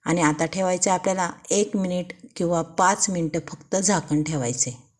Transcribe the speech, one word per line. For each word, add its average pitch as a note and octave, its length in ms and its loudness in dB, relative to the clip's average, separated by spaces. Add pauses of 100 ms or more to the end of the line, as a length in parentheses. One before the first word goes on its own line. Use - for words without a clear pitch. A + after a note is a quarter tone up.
आणि E3+ 180 2
आता D3+ 220 2
ठेवायचं F#3 460 0
आपल्याला F#3 400 0 (200)
एक G#3 260 2
मिनिट F3+ 360 -2 (240)
किंवा E3+ 260 0
पाच F#3+ 480 2
मिनटं E3 280 -2 (100)
फक्त - 280 -6
झाकण E3+ 460 2
ठेवायचे. C3+ 480 -2 (300)